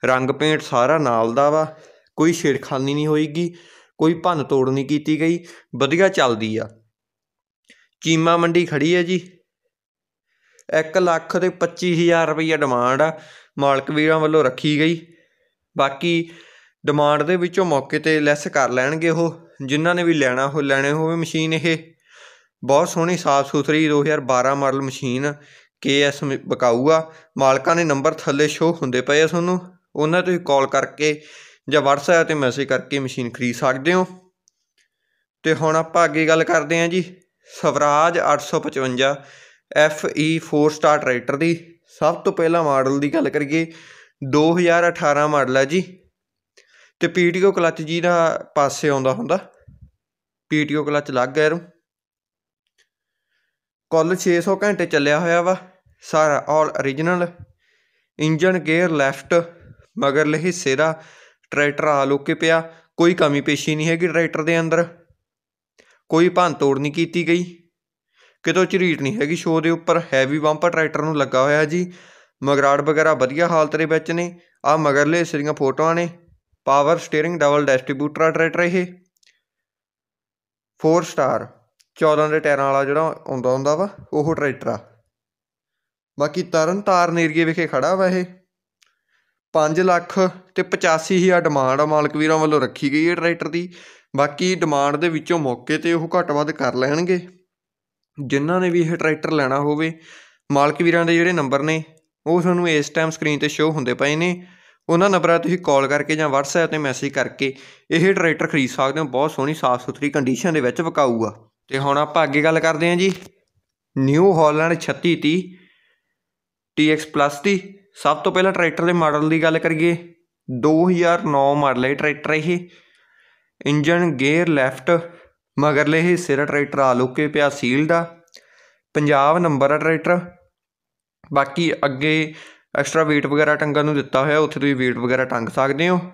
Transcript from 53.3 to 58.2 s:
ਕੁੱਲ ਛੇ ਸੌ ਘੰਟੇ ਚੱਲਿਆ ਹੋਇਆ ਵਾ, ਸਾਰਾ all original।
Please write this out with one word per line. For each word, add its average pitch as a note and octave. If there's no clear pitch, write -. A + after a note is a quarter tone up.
ਕੁੱਲ E3
ਛੇ F3
ਸੌ F#3
ਘੰਟੇ G3+
ਚੱਲਿਆ D3
ਹੋਇਆ E3+
ਵਾ, F#3
ਸਾਰਾ D#3
all D3+
original। D#3+